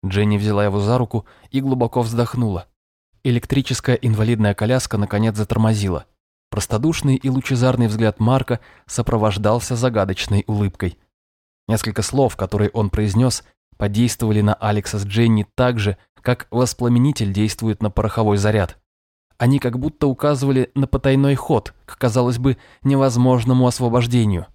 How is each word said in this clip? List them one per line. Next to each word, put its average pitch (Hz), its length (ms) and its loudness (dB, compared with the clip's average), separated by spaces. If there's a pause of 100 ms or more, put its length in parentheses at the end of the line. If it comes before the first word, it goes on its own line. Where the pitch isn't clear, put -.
Дженни 104 320 2
взяла 104 280 0
его 101 160 0
за 113 180 2
руку 117 280 -4 (240)
и 135 100 -2
глубоко 127 420 0
вздохнула. 113 680 -2 (560)
Электрическая 127 720 0
инвалидная 110 580 0
коляска 117 440 -2
наконец 104 380 0
затормозила. 107 720 0 (440)
Простодушный 131 680 -2
и - 120 -4
лучезарный 127 600 0
взгляд 107 320 0
Марка 123 400 0 (260)
сопровождался 107 880 0
загадочной 104 720 0
улыбкой. 104 520 -2 (680)
Несколько 110 360 -2
слов, 127 340 0
которые 104 340 -2
он 104 200 -2
произнёс, 107 520 0 (340)
подействовали 107 680 0
на 107 120 2
Алекса 104 440 -4
с 101 60 -6
Дженни 107 420 2 (100)
так 123 240 0
же, 101 180 -2 (160)
как - 360 -4
воспламенитель 120 840 0
действует 107 500 -2
на 104 80 0
пороховой 107 460 0
заряд. 104 420 0 (600)
Они 131 200 2
как 123 200 -2
будто 147 280 -2
указывали 135 680 0
на 139 120 0
потайной 139 480 2
ход - 400 -2 (100)
к, - 140 -20
казалось 123 400 0
бы, 127 180 0 (260)
невозможному 127 840 2
освобождению. 120 880 0